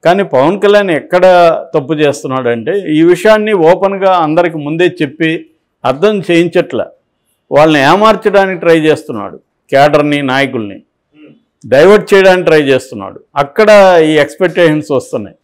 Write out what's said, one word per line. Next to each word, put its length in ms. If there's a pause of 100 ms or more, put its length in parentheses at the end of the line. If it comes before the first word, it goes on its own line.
కానీ 200 (100)
పవన్ 300
కళ్యాణ్ 280 (100)
ఎక్కడ 240 (480)
తప్పు 280
చేస్తున్నాడంటే, 720 (240)
ఈ 20 (120)
విషయాన్ని 420 (160)
ఓపెన్గా 420 (140)
అందరికి 400
ముందే 220 (120)
చెప్పి 300 (540)
అర్థం 320 (120)
చేయించట్ల. 540 (720)
వాళ్ళని 280 (120)
ఏమార్చడానికి 720
ట్రై 140 (100)
చేస్తున్నాడు, 500 (340)
కేడర్ని, 480 (120)
నాయకుల్ని 460 (840)
డైవర్ట్ 480
చేయడానికి 380
ట్రై 120 (100)
చేస్తున్నాడు. 460 (240)
అక్కడ 280 (400)
ఈ 20 (120)
ఎక్స్‌పెక్టేషన్స్ 720
వస్తున్నాయి. 460